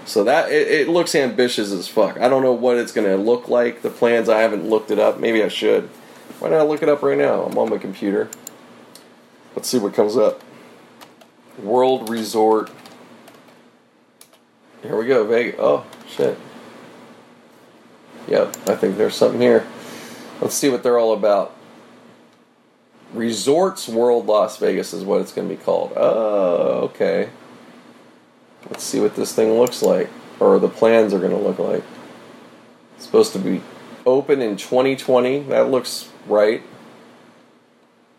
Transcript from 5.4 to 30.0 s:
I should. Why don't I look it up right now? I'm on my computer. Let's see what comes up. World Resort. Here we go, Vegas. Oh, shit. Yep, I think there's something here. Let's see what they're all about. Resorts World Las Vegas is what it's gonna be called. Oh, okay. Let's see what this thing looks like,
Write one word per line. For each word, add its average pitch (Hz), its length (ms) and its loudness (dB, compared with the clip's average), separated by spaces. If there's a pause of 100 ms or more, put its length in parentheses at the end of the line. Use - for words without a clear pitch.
I 95 40 0
should. 104 420 0 (500)
Why - 100 -4
don't 160 100 2
I 156 40 4
look 151 180 -2
it 156 80 0
up 143 140 0
right 139 140 0
now? 117 260 0
I'm 92 120 -6
on 113 140 0
my 104 80 -2
computer. 101 520 -4 (1300)
Let's - 140 -8
see 127 80 -2
what 101 160 -2
comes 104 240 0
up. 107 240 0 (1200)
World 117 480 0
Resort. 110 640 0 (2000)
Here - 160 -6
we 110 80 -2
go, 123 180 2
Vegas. 113 360 0
Oh, - 260 0 (240)
shit. - 300 -2 (1900)
Yep, - 300 -2 (100)
I 104 80 2
think 98 220 -2
there's 107 180 0
something 117 260 0
here. 120 260 4 (760)
Let's - 140 -4
see 147 140 0
what 123 120 -2
they're 120 160 2
all 113 160 2
about. 101 400 0 (1600)
Resorts 117 720 0
World 117 380 2
Las 107 320 2
Vegas 95 360 -2
is 92 100 -8
what 98 180 0
it's 95 100 -8
gonna 92 180 -6
be 87 80 -8
called. - 380 -2
Oh, 98 880 0
okay. 95 440 -2 (1400)
Let's - 140 -12
see - 180 -4
what 104 140 0
this 110 180 -6
thing 110 260 2
looks 120 220 0
like, 90 260 2 (320)